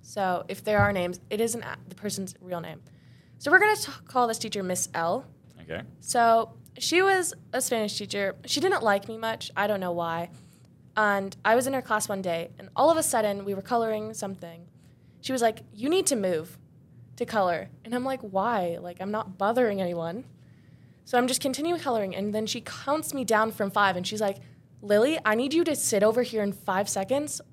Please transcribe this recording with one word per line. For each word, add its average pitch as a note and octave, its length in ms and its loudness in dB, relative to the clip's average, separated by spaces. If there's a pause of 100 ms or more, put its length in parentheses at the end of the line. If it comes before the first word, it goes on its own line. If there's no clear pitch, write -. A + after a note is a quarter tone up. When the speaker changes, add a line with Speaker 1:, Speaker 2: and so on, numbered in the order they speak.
Speaker 1:
So F#3 460 -2
if G3 160 -10
there G#3 160 2
are G3+ 120 6
names, F3+ 280 -4 (100)
it G#3 100 -4
isn't A#3 220 -2
a-, - 140 -10 (120)
the F#3 60 -18
person's G3 460 -8
real F3+ 200 -8
name. E3 200 -14 (580)
So C#4+ 140 -2
we're F#4 80 10
gonna G#4 160 6
t-, - 160 -8 (160)
call B3 180 2
this A3+ 120 -2
teacher G#3 240 -4
Miss F3+ 320 -2
L. E3+ 300 0 (380)
Speaker 2:
Okay. D#3+ 200 -8 (180)
Speaker 1:
So A3+ 540 4 (240)
she E4+ 240 4
was F#4+ 300 4 (200)
a C4 80 -2
Spanish A3 360 -2
teacher. G3+ 380 -4 (120)
She D4 120 -2
didn't C#4 240 2
like G3+ 240 2
me A3 120 -10
much. A3+ 380 -6
I G#3 120 2
don't G3+ 120 0
know F3+ 120 -4
why. E3+ 380 -4 (680)
And G3+ 480 2
I G#3+ 100 6
was B3+ 140 2
in C4+ 60 -2
her B3+ 80 -2
class G#3+ 260 -2
one G3 140 -4
day, E3+ 360 -4
and - 160 -20
all C#4+ 160 6
of D#4+ 60 4
a D#4+ 80 0
sudden, G#3 400 0
we G3+ 100 -4
were G3 80 -6
coloring A3 520 -2
something. F3 520 -12 (540)
She - 120 -8
was B3 100 0
like, A3 180 2 (120)
"You A3+ 160 -6
need F#4 200 2
to C#4+ 80 2
move F3+ 420 -4 (580)
to A#3+ 80 -6
color." F3+ 440 0 (160)
And A#3 100 -6
I'm B3 100 -2
like, C4 160 -4
"Why? F#3+ 600 -2
Like, F3 200 -14
I'm G3 120 -6
not G#3 260 -6
bothering G#3+ 420 2
anyone." F3 440 -4 (800)
So - 120 -2
I'm B3 120 4
just C4 120 0
continuing D#4 400 -2
coloring, A3 340 0
and G3+ 200 -4
then F3+ 120 -2
she A#3 140 -6
counts - 540 -4
me C4+ 100 -2
down A3 280 4
from G3+ 180 -4
five, G3 260 4
and F3+ 100 -6
she's G#3+ 140 -6
like, G3 180 -2 (440)
"Lily, A3 420 4
I G#3+ 120 4
need C4+ 180 0
you E4+ 100 4
to D#4 120 0
sit G3+ 260 2
over A3+ 200 4
here A3+ 200 -2
in G3+ 100 0
five G3 360 -2
seconds, C4 520 -2 (120)